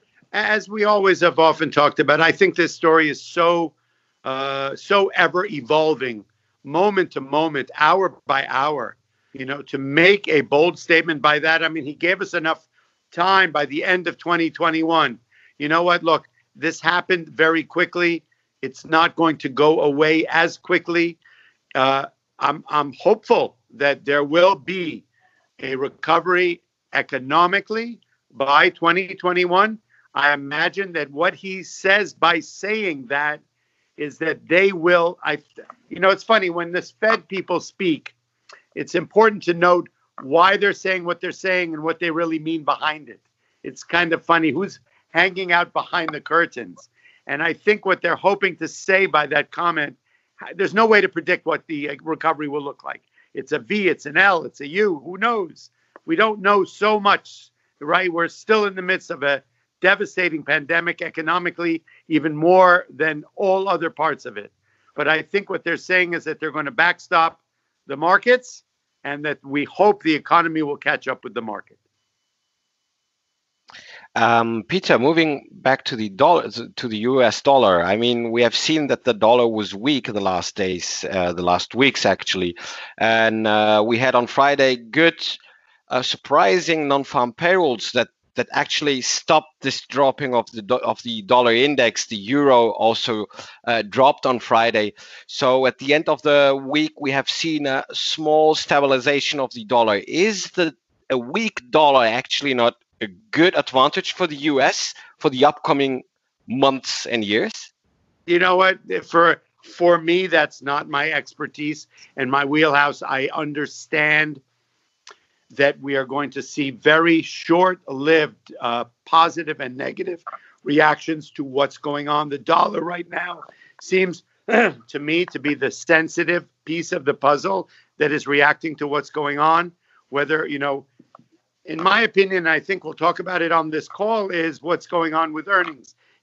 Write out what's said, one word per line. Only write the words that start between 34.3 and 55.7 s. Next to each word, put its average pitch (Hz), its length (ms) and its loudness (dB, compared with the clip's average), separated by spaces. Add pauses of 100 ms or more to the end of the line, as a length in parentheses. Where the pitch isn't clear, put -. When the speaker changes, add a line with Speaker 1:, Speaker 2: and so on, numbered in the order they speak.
Speaker 1:
they 190 260 4
will, 175 520 2
I, 147 140 -2 (500)
you 175 120 -12
know, 185 100 4
it's 196 120 0
funny, 202 280 2
when 170 220 -6
the 175 100 -4
Fed 214 460 -2
people 180 320 -4
speak, - 540 -6 (600)
it's - 200 -10
important 196 500 2
to 175 100 -2
note 175 340 2 (340)
why 170 360 4
they're 196 160 0
saying 185 320 -6
what 175 160 -6
they're 175 100 -8
saying 180 400 -4
and 151 100 -10
what 160 160 -4
they 170 120 -4
really 160 280 -4
mean 156 240 -6
behind 147 460 -4
it. 104 120 -20 (420)
It's - 200 -14
kind 170 300 0
of 165 100 -2
funny 165 280 2
who's 170 300 -6 (340)
hanging 180 360 0
out 175 220 0
behind 160 400 -4
the 147 80 -10
curtains. 131 720 -4 (360)
And 143 160 -6
I 165 120 -2
think 208 320 0
what 185 160 0
they're 170 140 0
hoping 196 400 0
to 160 120 -8
say 190 380 0
by 151 220 0
that 143 220 -2
comment, 160 460 -4 (580)
there's 175 200 -4
no 220 100 4
way 214 160 6
to 185 80 0
predict 170 380 -4
what 151 200 -4
the, 147 220 -8
uh, 143 140 -8
recovery 151 460 -4
will 143 140 -6
look 139 220 -12
like. - 180 -14 (300)
It's 139 200 -8
a 147 60 -2
V, 185 300 -2
it's - 160 -4
an 151 140 -2
L, 185 260 2
it's 123 160 -16
a 143 80 -10
U, 180 380 -2
who 180 100 -12
knows? 208 540 -6 (340)